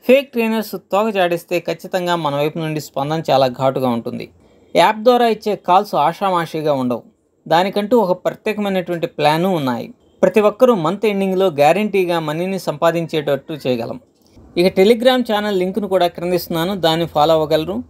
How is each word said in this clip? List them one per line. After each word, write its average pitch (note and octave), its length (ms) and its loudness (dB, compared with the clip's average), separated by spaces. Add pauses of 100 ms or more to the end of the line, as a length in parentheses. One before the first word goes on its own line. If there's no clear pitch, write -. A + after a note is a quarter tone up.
ఫేక్ C4+ 260 4
ట్రైనర్స్ A3 420 -2 (180)
తోక G3+ 140 2 (100)
జాడిస్తే F3 400 0 (120)
ఖచ్చితంగా F3 460 -4 (100)
మన C#3+ 160 -2
వైపు D3+ 240 -2
నుండి D#3 160 -4
స్పందన C#3+ 500 -6
చాలా C3+ 160 4 (140)
ఘాటుగా C3+ 280 0
ఉంటుంది. A#2 380 -6 (480)
యాప్ G3 320 2
ద్వారా B3 280 4
ఇచ్చే G#3+ 180 -4 (160)
కాల్స్ G3 260 2 (140)
ఆషామాషీగా E3 720 -2
ఉండవు. B2 220 -4 (440)
దానికంటూ G3 520 0
ఒక F#3 140 2 (120)
ప్రత్యేకమైనటువంటి F3+ 920 -4
ప్లాను D#3 320 2 (100)
ఉన్నాయి. A#2+ 300 -4 (340)
ప్రతి F#3 260 4
ఒక్కరూ A#3+ 260 4 (100)
మంత్ G3+ 260 -2
ఎండింగ్‌లో F#3+ 380 0 (120)
గ్యారంటీగా F3 580 2 (100)
మనీని F3 380 -4
సంపాదించేటట్టు D#3 1000 -2
చేయగలం. B2 340 -4 (580)
ఇక F3 100 2 (100)
Telegram A#3+ 540 4
ఛానల్ G#3 320 -2
లింక్ను F#3+ 320 -4
కూడా F3 140 2
క్రిందిస్తున్నాను, E3+ 680 -4 (120)
దాన్ని D#3+ 280 0
ఫాలో D#3 240 4
అవ్వగలరు. D#3+ 380 -2 (140)